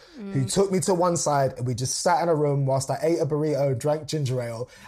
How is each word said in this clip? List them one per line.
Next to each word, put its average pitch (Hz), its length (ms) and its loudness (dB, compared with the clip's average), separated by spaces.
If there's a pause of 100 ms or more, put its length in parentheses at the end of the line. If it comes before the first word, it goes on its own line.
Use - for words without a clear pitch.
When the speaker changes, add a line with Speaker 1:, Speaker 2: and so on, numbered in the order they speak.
(160)
Speaker 1:
who 135 280 -2
Speaker 2:
Mm. - 80 -4
Speaker 1:
took 196 180 2
me 185 100 2
to 196 140 2
one 175 220 2
side 139 400 2
and 123 100 -6
we 127 80 -2
just 127 260 -4
sat 175 220 2
in 170 60 0
a 170 60 4
room 143 300 2
whilst 135 260 0
I 135 120 -2
ate 165 160 2
a 160 80 0
burrito, 143 500 0
drank 147 300 -2
ginger 131 340 -2
ale. 117 280 -8 (200)